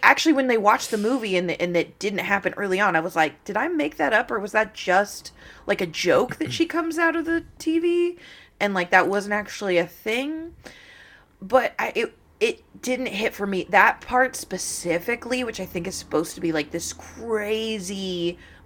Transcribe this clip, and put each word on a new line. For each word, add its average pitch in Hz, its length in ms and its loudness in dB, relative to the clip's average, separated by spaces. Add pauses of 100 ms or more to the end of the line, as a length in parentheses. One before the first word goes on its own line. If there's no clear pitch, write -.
actually, 277 300 6
when 269 120 2
they 247 100 4
watched 220 360 2
the 226 40 2
movie 214 400 0
and, 175 140 0
and 175 260 0
it - 220 0
didn't 202 220 -2
happen 190 360 0
early 190 220 0
on, 196 160 4
I 160 60 4
was 170 160 -4
like, 160 280 0
"Did 202 120 -4
I 240 100 0
make 311 300 -2
that 285 160 0
up, 233 180 2
or - 80 -2
was 196 140 -8
that 214 200 0
just, - 600 -2 (340)
like, 202 140 0
a 190 60 -2
joke 170 500 2
that 294 160 -4
she 330 120 0
comes 330 320 -2
out 330 200 2
of 330 80 -2
the 330 200 -2 (140)
T 320 220 0
V 349 360 2 (440)
and, 202 120 0
like, 180 180 -2
that 185 180 6
wasn't 202 240 -2
actually 202 440 -2
a 170 100 4
thing?" 294 680 -6 (880)
But 233 340 2
I, 220 200 -2
it, - 200 -2 (220)
it - 240 0 (180)
didn't 254 260 -2
hit 208 280 -4
for 202 140 -4
me. 190 200 -2
That 202 320 6
part 254 360 0
specifically, 233 1080 -4
which 220 160 -6
I 185 80 -8
think 175 220 -6
is 190 80 -8
supposed - 400 -4
to - 40 -14
be, 170 120 -2
like, 151 180 -4
this 170 220 -8
crazy 208 1500 -4 (280)